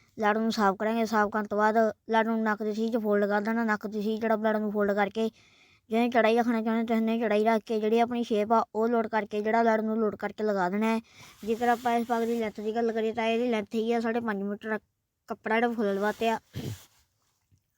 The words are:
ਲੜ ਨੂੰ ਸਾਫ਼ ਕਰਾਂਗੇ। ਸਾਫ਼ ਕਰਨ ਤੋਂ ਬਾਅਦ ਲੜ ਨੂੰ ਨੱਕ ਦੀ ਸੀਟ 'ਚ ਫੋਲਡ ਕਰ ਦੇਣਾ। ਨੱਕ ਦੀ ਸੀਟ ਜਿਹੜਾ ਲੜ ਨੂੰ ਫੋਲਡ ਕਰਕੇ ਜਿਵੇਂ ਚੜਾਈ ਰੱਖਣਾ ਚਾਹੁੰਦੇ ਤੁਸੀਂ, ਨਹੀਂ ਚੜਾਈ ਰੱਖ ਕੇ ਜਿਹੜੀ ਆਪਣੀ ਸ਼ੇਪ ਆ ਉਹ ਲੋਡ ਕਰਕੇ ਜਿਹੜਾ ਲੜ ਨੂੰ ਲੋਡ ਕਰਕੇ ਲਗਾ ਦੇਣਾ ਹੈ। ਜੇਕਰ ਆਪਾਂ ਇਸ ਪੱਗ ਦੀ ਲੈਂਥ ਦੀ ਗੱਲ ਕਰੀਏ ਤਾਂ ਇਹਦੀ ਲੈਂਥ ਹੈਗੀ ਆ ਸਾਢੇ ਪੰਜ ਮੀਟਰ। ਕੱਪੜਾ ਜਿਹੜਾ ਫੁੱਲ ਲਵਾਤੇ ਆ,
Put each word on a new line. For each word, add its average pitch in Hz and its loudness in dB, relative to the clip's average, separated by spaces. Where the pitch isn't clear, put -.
ਲੜ 208 2
ਨੂੰ 226 0
ਸਾਫ਼ 202 2
ਕਰਾਂਗੇ। 226 -2
ਸਾਫ਼ 208 2
ਕਰਨ 214 -2
ਤੋਂ 202 -4
ਬਾਅਦ 214 4
ਲੜ 226 2
ਨੂੰ 226 0
ਨੱਕ 214 -2
ਦੀ 214 -2
ਸੀਟ 220 -2
'ਚ 240 0
ਫੋਲਡ 208 2
ਕਰ 208 0
ਦੇਣਾ। 226 -2
ਨੱਕ 214 -2
ਦੀ 214 -6
ਸੀਟ 220 -2
ਜਿਹੜਾ 226 2
ਲੜ 214 0
ਨੂੰ 214 -2
ਫੋਲਡ 202 0
ਕਰਕੇ 208 0
ਜਿਵੇਂ 233 2
ਚੜਾਈ 226 4
ਰੱਖਣਾ 233 2
ਚਾਹੁੰਦੇ 226 0
ਤੁਸੀਂ, 226 2
ਨਹੀਂ 226 0
ਚੜਾਈ 214 2
ਰੱਖ 226 2
ਕੇ 220 -2
ਜਿਹੜੀ 214 2
ਆਪਣੀ 240 0
ਸ਼ੇਪ 214 0
ਆ 220 4
ਉਹ 220 0
ਲੋਡ 233 0
ਕਰਕੇ 208 -4
ਜਿਹੜਾ 220 2
ਲੜ 220 2
ਨੂੰ 220 -2
ਲੋਡ 208 0
ਕਰਕੇ 208 -6
ਲਗਾ 196 0
ਦੇਣਾ 220 0
ਹੈ। 226 -4
ਜੇਕਰ 226 -2
ਆਪਾਂ 240 0
ਇਸ 233 0
ਪੱਗ 233 -2
ਦੀ 233 -2
ਲੈਂਥ 214 -6
ਦੀ 214 -4
ਗੱਲ 233 0
ਕਰੀਏ 220 -2
ਤਾਂ 226 -2
ਇਹਦੀ 226 0
ਲੈਂਥ 214 -2
ਹੈਗੀ 226 0
ਆ 233 0
ਸਾਢੇ 226 -2
ਪੰਜ 208 -4
ਮੀਟਰ। 208 -6
ਕੱਪੜਾ 220 -4
ਜਿਹੜਾ 240 0
ਫੁੱਲ 202 -2
ਲਵਾਤੇ 214 -2
ਆ, 226 -2